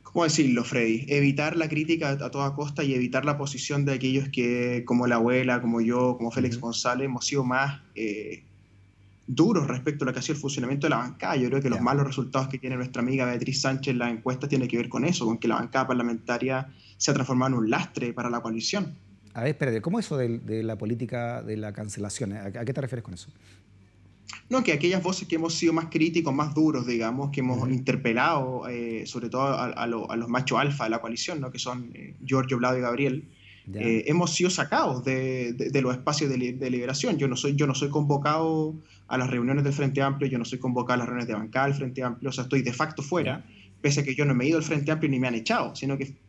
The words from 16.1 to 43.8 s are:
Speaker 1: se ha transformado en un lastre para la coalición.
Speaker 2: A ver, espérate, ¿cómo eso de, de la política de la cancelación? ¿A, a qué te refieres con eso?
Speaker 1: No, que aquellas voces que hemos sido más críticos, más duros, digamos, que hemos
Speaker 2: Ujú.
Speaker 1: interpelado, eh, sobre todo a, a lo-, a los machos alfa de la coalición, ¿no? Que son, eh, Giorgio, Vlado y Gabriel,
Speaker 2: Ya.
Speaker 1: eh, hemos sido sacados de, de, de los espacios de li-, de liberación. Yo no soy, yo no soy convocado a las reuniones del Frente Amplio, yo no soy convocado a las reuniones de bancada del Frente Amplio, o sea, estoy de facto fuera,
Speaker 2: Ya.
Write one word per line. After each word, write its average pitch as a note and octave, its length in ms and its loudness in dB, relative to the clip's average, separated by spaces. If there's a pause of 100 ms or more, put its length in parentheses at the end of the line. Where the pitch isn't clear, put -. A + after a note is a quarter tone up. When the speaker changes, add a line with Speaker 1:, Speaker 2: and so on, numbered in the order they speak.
Speaker 1:
se - 120 0
ha C#3+ 60 4
transformado C3 380 2
en B2 100 2
un G#2+ 80 2
lastre C3+ 420 -2
para A#2+ 160 -4
la A#2+ 120 -2
coalición. A#2 520 -4 (400)
Speaker 2:
A A#2 80 -6
ver, B2+ 120 2
espérate, A#2+ 280 0
¿cómo E3+ 160 -2
eso F#3+ 180 -2
de, A#2+ 220 0
de A2 240 -4
la A2 160 -4
política A#2+ 640 -4
de A2 160 -6
la G#2+ 160 -6
cancelación? G#2 600 -6
¿A, G#2 120 -10
a G#2+ 200 -8
qué A#2+ 60 -4
te A#2+ 100 -4
refieres B2+ 220 -6
con F2+ 120 -12
eso? - 140 -18 (1200)
Speaker 1:
No, B3+ 140 2
que E3 100 4
aquellas F3 280 2
voces F#3 260 -2
que F3 80 0
hemos E3 180 0
sido E3 200 2
más D#3+ 160 2
críticos, D#3+ 440 2
más D3 200 0
duros, D3+ 320 4
digamos, A#2+ 460 0
que C#3 80 -2
hemos B2+ 180 0
Speaker 2:
Ujú. B2+ 120 0
Speaker 1:
interpelado, B2+ 1000 0
eh, A#2 380 -6
sobre A#2+ 240 -8
todo B2+ 140 0
a, C3+ 240 0
a A#2 200 -4
lo-, A2+ 240 -4
a A2+ 40 -4
los A#2 120 -2
machos B2 320 0
alfa C#3+ 260 0
de A2 40 -2
la A2+ 120 0
coalición, A#2+ 400 -6
¿no? B2+ 100 -6
Que B2 80 -10
son, B2 340 -6
eh, - 220 -16 (100)
Giorgio, C3 320 2
Vlado B2+ 200 2
y B2+ 40 0
Gabriel, C3 440 0 (420)
Speaker 2:
Ya. G2+ 140 -8
Speaker 1:
eh, A2+ 260 2
hemos E3 260 4
sido F3 160 2
sacados F3 560 0
de, C3 480 -2
de, - 160 -2
de C3+ 120 4
los B2+ 140 2
espacios D3 340 0
de C3 80 0
li-, B2 140 0
de C3 180 -4
liberación. C3 480 0
Yo C#3 100 2
no B2 80 0
soy, C#3+ 200 0
yo C#3+ 120 4
no C3+ 80 0
soy C#3+ 140 0
convocado D#3 840 2 (320)
a B2+ 100 0
las B2+ 120 2
reuniones B2+ 340 2
del C#3 100 2
Frente C#3 280 2
Amplio, C#3 280 2
yo B2+ 80 0
no A#2 80 -2
soy B2+ 140 -6
convocado B2 360 0
a - 20 2
las A#2+ 100 0
reuniones A#2+ 200 -4
de A2+ 80 -2
bancada A2 320 0
del C#3 80 2
Frente C3 280 -4
Amplio, B2 260 -4
o B2+ 40 -6
sea, B2+ 100 -4
estoy C3 200 2
de A#2+ 100 -2
facto D#3 280 -4
fuera, C#3+ 460 -2
Speaker 2:
Ya. - 240 -20 (100)